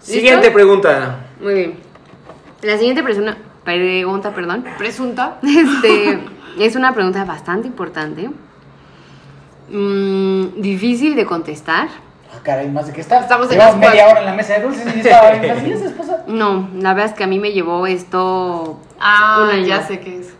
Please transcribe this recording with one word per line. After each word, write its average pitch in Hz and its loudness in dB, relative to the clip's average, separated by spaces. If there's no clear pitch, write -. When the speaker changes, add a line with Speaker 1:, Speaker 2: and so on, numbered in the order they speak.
Speaker 1:
¿Listo? - -12
Speaker 2:
Siguiente 240 4
pregunta. 170 2
Speaker 1:
Muy 202 -4
bien. 170 -4
La 214 -2
siguiente 254 0
persona, 214 -4
pregunta, 185 -4
perdón. 190 -8
Speaker 3:
Presunta. 247 -8
Speaker 1:
Este, 269 2
<laughs> - -4
es 233 0
una 262 0
pregunta 190 -2
bastante 180 -8
importante. 160 -10
Mm, 196 -2
difícil 233 -2
de 226 0
contestar. 165 -4
Speaker 4:
Ah, - -20
caray, 139 -4
más 147 -6
de 147 -14
que 160 -12
está. 240 2
Speaker 3:
Estamos 240 0
en - -2
Speaker 4:
Llevamos 208 6
Speaker 3:
las 220 6
Speaker 4:
media 208 8
Speaker 3:
cuatro. 214 10
Speaker 4:
hora 214 6
en 196 -4
la 190 -4
mesa 202 -4
de 214 0
dulces 233 -6
y 226 -4
estaba 226 8
bien 233 0
fácil 277 -4
esa 415 -6
esposa. 330 -8
Speaker 1:
No, 202 -2
la 190 0
verdad 214 -2
es 214 -16
que 208 -4
a - -2
mí 190 -2
me 208 -4
llevó 175 -2
esto 180 -4
Speaker 3:
Ah, 214 4
Speaker 1:
un 208 2
año. 190 0
Speaker 3:
ya 196 -2
sé 190 -10
qué 180 -14
es. 180 -18